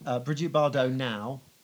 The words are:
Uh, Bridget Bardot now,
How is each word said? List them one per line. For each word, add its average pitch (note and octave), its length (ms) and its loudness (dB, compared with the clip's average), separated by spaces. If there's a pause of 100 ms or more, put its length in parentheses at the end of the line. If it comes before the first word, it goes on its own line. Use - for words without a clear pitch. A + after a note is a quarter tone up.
Uh, B2 140 -2
Bridget D3 340 -2
Bardot C#3 420 4
now, B2 460 -4 (240)